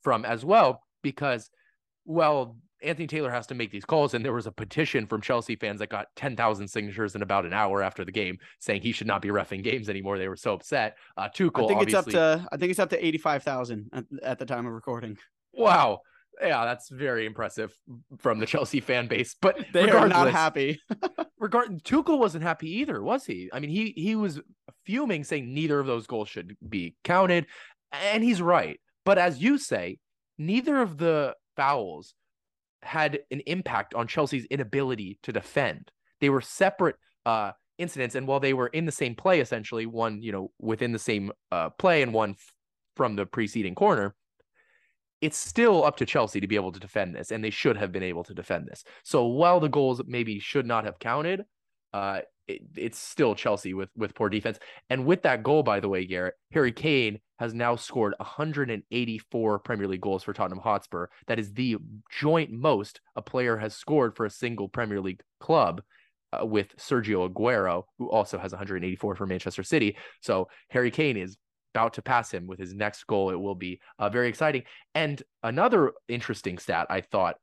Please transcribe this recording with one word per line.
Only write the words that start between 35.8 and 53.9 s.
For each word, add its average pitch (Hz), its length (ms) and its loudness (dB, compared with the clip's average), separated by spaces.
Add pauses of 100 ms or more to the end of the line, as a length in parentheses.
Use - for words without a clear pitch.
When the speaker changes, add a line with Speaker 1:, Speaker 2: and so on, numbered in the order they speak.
Speaker 1:
They 143 80 4
were 135 100 4
separate, 185 560 2 (300)
uh, 110 260 0 (260)
incidents. 127 380 -6
And 135 100 -2
while 139 140 2
they 135 140 2
were 127 140 2
in 160 180 -2
the 143 80 -2
same 120 220 -4
play, 180 260 4
essentially, 113 440 -4
one, 113 360 -2
you 113 100 -6
know, 98 260 -6
within 113 360 -2
the 110 60 -4
same, 104 340 -2 (180)
uh, 82 200 -2
play 170 300 4
and 120 120 0
one 110 160 2
f-, - 240 -16 (420)
from 117 220 0
the 101 80 0
preceding 104 500 -4
corner, 127 400 2 (1040)
it's 151 180 -2
still 220 460 4
up 147 140 2
to 123 80 0
Chelsea 110 340 0
to 95 80 -2
be 104 80 0
able 92 160 0
to 92 80 -16
defend 95 340 -4
this, - 180 -10
and 110 120 -4
they 110 60 -2
should 117 260 2
have 101 160 -4
been 92 120 -4
able 87 200 -6
to - 100 -14
defend 85 320 -4
this. - 200 -16 (180)
So 127 220 2
while 170 340 6
the 156 80 2
goals 131 400 2
maybe 117 320 -4
should 131 260 -2
not 113 200 0
have 101 120 -8
counted, 160 460 -2 (480)
uh, 98 300 -4 (260)
it, - 140 -8 (160)
it's 113 200 -6
still 117 380 0
Chelsea - 380 -2
with, 95 240 -6